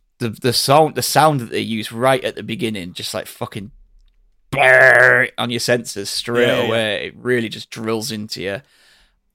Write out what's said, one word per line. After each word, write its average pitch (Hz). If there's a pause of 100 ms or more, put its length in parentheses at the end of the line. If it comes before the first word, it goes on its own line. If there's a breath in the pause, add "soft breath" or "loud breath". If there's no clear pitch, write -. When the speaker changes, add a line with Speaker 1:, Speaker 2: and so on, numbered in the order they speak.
(180)
Speaker 1:
the, 120
the 113
sound, 143
the 123
sound 147
that 113
they 87
use 107
right 127
at -
the -
beginning, 104
just, -
like, 95
fucking - (800)
brrr 127
on 117
your 117
senses 113
straight 120
Speaker 2:
Yeah, -
yeah. 120
Speaker 1:
away. 107
It -
really 120
just -
drills 113
into 107
you. 95 (720 soft breath)